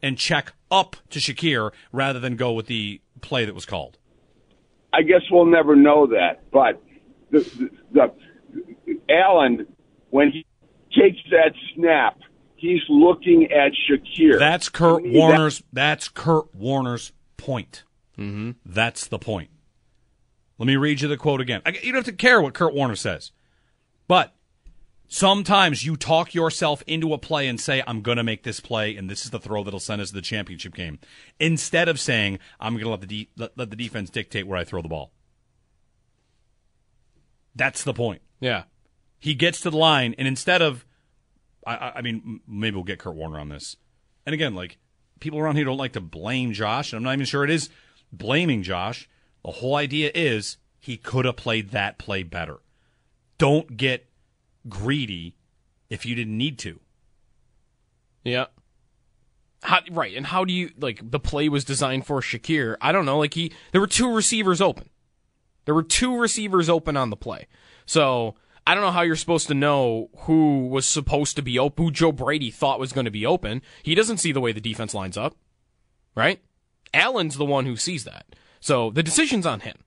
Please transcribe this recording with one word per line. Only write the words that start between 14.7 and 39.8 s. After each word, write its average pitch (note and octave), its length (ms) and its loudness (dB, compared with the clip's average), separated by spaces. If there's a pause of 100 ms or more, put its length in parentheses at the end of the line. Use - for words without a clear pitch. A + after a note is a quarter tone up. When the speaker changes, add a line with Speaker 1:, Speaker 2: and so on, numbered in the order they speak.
Speaker 2:
To - 40 -6
me, A#2+ 60 -2
that C3+ 60 10
Speaker 1:
Warner's, D#3 420 6 (120)
that's D3 360 0
Kurt - 460 0
Warner's B2 560 -4 (260)
point. - 460 -8 (340)
Speaker 3:
Mm-hmm. G#2 340 -8 (140)
Speaker 1:
That's A2 420 -4
the A2 120 -6
point. G2 300 -8 (1080)
Let A#2 100 -6
me C3+ 80 2
read C#3+ 260 0
you D3 60 -2
the C#3+ 100 -2
quote C#3 240 -2
again. B2 240 -6
I, E3 60 -2
you F#3+ 200 -8
don't B3+ 40 -2
have B3+ 100 -2
to A#3 80 -10
care A3+ 280 2
what C#3 140 -4
Kurt D#3+ 180 0
Warner C3+ 220 -2
says, - 360 -8 (760)
but F3 260 2 (760)
sometimes F#3+ 760 2
you D3+ 140 -4
talk E3 380 0
yourself D#3+ 500 -2
into D#3+ 260 -4
a D3+ 60 -2
play C#3+ 300 -4
and A#2+ 120 -6
say, C3+ 280 -4
"I'm A2+ 140 -6
gonna A#2+ 220 -2
make A2+ 200 -6
this A2 160 -10
play, G#2+ 360 -4
and F#2+ 140 -10
this G2+ 160 -12
is A2+ 60 -16
the A#2 80 -10
throw G#2 240 -8
that'll G2 160 -10
send G#2 220 -8
us F#2+ 80 -10
to G2+ 40 -20
the G2 80 -10
championship F2+ 540 -10
game," D2+ 240 -10 (400)
instead E3 500 0
of D3+ 100 -2
saying, G#2 380 -2 (220)
"I'm A#2 180 -6
gonna A2 140 -6
let G2 100 -8
the F#2+ 60 -16
de-, G#2 280 -12
let, A#2 220 -12
let A#2+ 140 -10
the G#2+ 40 -14
defense A2 360 -10
dictate G2+ 340 -8
where F#2+ 120 -6
I F2 60 -4
throw E2+ 200 -10
the D#2+ 40 -10
ball." D#2 240 -12 (2500)
That's B2+ 280 -4
the B2 100 -4
point. A2+ 280 -4 (180)
Speaker 3:
Yeah. A#2 240 -4 (560)
Speaker 1:
He D3+ 160 -4
gets E3+ 260 -2
to F3+ 80 -4
the D#3 80 -4
line, D3 400 2